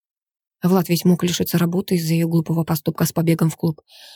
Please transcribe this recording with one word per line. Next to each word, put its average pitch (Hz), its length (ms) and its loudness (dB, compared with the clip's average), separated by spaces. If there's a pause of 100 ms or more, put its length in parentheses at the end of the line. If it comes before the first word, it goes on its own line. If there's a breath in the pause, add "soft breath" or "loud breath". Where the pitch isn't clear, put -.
(600)
Влад 180 280 2
ведь 170 160 0
мог 180 180 4
лишиться 175 340 -2
работы 175 380 -2
из-за 165 200 0
ее 165 120 0
глупого 165 380 0
поступка 160 400 -4
с - 80 -2
побегом 165 380 2
в - 60 -8
клуб. 165 240 -4 (360 loud breath)